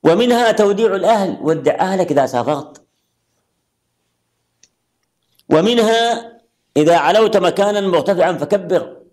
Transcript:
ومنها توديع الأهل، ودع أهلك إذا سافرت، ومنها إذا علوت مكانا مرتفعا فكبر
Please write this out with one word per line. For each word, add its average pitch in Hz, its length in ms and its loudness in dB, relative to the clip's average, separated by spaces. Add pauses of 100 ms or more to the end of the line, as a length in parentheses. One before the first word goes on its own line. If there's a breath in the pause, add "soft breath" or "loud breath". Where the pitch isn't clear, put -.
ومنها 233 500 2
توديع 208 420 0
الأهل، 190 460 0
ودع 147 400 -2
أهلك 185 300 -2
إذا 139 160 2
سافرت، 127 560 -6 (2750)
ومنها 226 800 0 (440)
إذا 156 200 4
علوت 202 400 2
مكانا 196 440 0
مرتفعا 175 520 0
فكبر 175 640 -4 (160)